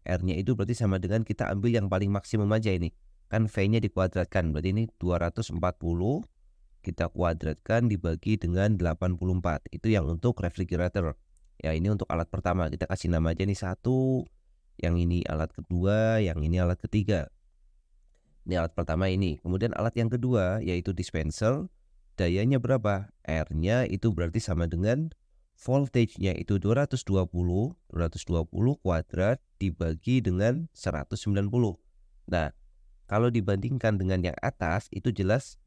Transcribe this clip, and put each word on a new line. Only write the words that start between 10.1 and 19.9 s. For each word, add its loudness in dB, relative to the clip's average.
refrigerator. -2
Ya, -4
ini 0
untuk 0
alat -2
pertama, 0
kita -6
kasih -4
nama 2
aja -2
nih 0
satu, -2
yang 2
ini 2
alat -4
kedua, 2
yang 0
ini 2
alat 2
ketiga. 0
Ini -2
alat -2
pertama 0
ini. 0
Kemudian -2
alat -2